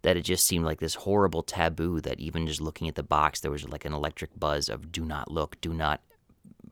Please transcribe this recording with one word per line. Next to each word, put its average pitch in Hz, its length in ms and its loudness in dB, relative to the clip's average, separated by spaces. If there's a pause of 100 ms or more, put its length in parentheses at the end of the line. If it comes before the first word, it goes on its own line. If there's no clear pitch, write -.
that 90 160 4
it 87 60 -2
just 92 220 4
seemed 85 200 4
like 80 140 0
this 78 160 -2
horrible 98 480 2
taboo 82 580 0
that - 180 -4
even 80 280 -2
just 76 120 -4
looking 78 300 -4
at 76 60 -6
the 76 80 -2
box, 76 360 2
there 73 120 -2
was, 73 180 -6
like, - 160 -8
an 73 80 -4
electric 76 440 -6
buzz 73 300 0
of 69 240 -8
"Do 82 140 -4
not 76 260 -6
look, 76 300 -2
do 82 120 -4
not 78 280 0 (720)